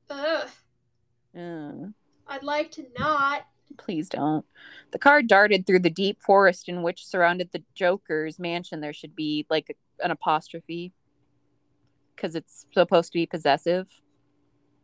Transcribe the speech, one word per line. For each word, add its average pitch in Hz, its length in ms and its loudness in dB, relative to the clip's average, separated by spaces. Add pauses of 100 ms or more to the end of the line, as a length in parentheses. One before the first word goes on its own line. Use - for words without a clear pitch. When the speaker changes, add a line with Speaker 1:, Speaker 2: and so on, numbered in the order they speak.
Speaker 1:
Ugh. 294 400 -4 (880)
Speaker 2:
Uh. 170 520 -12 (360)
Speaker 1:
I'd 277 180 -12
like 302 280 -4
to 277 160 -18 (100)
not. 285 480 -2 (320)
Speaker 2:
Please 170 320 -6
don't. 151 360 -2 (460)
The - 80 -8
car 294 240 6
darted 202 420 4
through 185 140 4
the 175 100 4
deep 190 320 -4
forest 196 480 4
in 175 140 -8
which 175 240 -6
surrounded 175 440 0
the 175 120 -10 (100)
Joker's 160 640 -2
mansion. 175 440 -8
There 151 120 -8
should 156 220 -18
be, 151 340 -4
like, 156 220 -2
a, - 340 -10
an 233 60 0
apostrophe, 165 840 -4 (1200)
'cause 165 200 -8
it's - 380 -14
supposed 175 400 4
to 180 40 -2
be 165 80 0
possessive. 170 760 -2 (840)